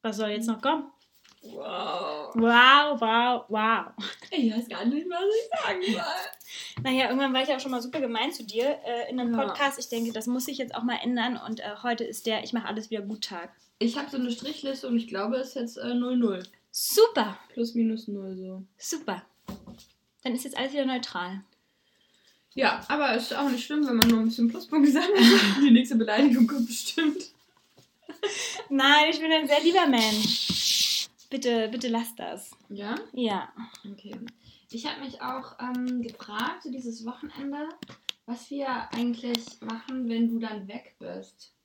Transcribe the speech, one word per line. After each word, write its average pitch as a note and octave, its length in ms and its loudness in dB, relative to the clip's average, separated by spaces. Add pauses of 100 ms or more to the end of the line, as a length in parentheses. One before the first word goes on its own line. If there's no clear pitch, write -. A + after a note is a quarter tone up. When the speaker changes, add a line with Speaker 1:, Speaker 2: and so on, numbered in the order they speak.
Speaker 1:
Was A3 160 -4
soll A3 120 -2
jetzt A3+ 160 -4
noch A3 140 -2
kommen? C#4+ 240 0 (580)
Speaker 2:
Wow. - 920 -8
Speaker 1:
Wow, B3 680 8
wow, A#3 480 2
wow. G#3+ 380 2 (440)
Speaker 2:
Ich B3 240 2
weiß A#3 140 -2
gar G3+ 160 -8
nicht, D4 240 0
was F4 160 -2
ich A4+ 400 0
sagen F#4 180 -2 (120)
soll. - 920 -8
Speaker 1:
Naja, C4 240 2
irgendwann C4 240 0
war C4 100 2
ich C#4 60 -2
auch C4 120 0
schon C4 100 -8
mal B3 100 -2
super B3+ 200 -6
gemein A#3 300 -2
zu A#3 140 -12
dir, A#3 400 -2
äh, A#3+ 260 -4
in B3+ 80 -4
einem A#3+ 160 0
Speaker 2:
Ja. A3 120 0
Speaker 1:
Podcast. C#4 320 -2
Ich - 100 -10
denke, A#3 240 -2
das A3 140 -6
muss B3+ 180 -2
sich C#4 140 -6
jetzt - 160 -6
auch A3+ 80 -4
mal A#3+ 200 0
ändern. A#3+ 360 -2
Und, - 220 -8
äh, G#3 220 -10
heute A#3 220 -2
ist - 220 -8
der A3 180 -2
Ich - 80 -8
mach A3+ 140 -2
alles G#3+ 240 -6
wieder G#3+ 100 -4
gut G#3 240 -8
Tag. F3 260 -10 (280)
Speaker 2:
Ich A#3 180 0
hab C#4+ 140 -6
so C4+ 80 -6
eine B3 120 -2
Strichliste C4+ 560 -6
und A#3+ 120 2
ich A3+ 100 -2
glaube, G#3+ 280 -2
es C4 140 -4
ist - 40 -20
jetzt, A#3+ 240 -6
äh, A#3+ 160 -6
null B3 240 0
null. G3 240 2 (280)
Speaker 1:
Super. G4+ 680 4 (160)
Speaker 2:
Plus, A#3 200 -2
minus A3 320 0
null, F#3+ 300 -8
so. F#3 260 -12 (140)
Speaker 1:
Super. G#3+ 480 -8 (1000)
Dann B3 120 -4
ist B3+ 100 -6
jetzt C4+ 140 -10
alles C4+ 160 -4
wieder C#4+ 100 0
neutral. G3 580 -4 (1120)
Speaker 2:
Ja, B3 360 0
aber C#4+ 260 2
ist A#3 180 -4
auch C#4+ 160 0
nicht A#3+ 160 -2
schlimm, D4+ 220 0
wenn A#3+ 100 0
man A3+ 120 6
nur A3+ 120 4
ein A3 60 2
bisschen A#3 220 2
Pluspunkte D4 440 4
sammelt. F4+ 220 2
<laughs> A#3 500 8
Die C4+ 60 8
nächste B3+ 260 6
Beleidigung A#3 500 6
kommt B3+ 200 -2
bestimmt. - 640 -4 (1400)
Speaker 1:
Nein, C#4+ 420 6
ich D#4 100 -2
bin D#4+ 120 2
ein D#4 140 4
sehr D4 160 4
lieber E4+ 240 6
Mensch. - 1200 2 (220)
Bitte, A#3+ 380 0
bitte A#3+ 200 -6
lass A#3 280 -4
das. - 340 -12 (180)
Speaker 2:
Ja? G3+ 280 -8 (160)
Speaker 1:
Ja. G#3+ 400 -2 (380)
Speaker 2:
Okay. G3+ 260 -16 (540)
Ich A#3 160 -12
hab D4 140 -8
mich C4 220 -12
auch, C4 380 -10
ähm, B3 420 -4
gefragt, A3+ 600 -8
so D#4 80 -10
dieses A#3 340 -10
Wochenende, C#4+ 600 -10 (580)
was A#3 240 -12
wir C#4 160 -6 (260)
eigentlich A#3 520 -4 (160)
machen, A#3 480 -8
wenn A#3 200 0
du A3+ 120 -2
dann G#3+ 260 -8
weg A3+ 320 -16
bist. F#3 540 -16 (120)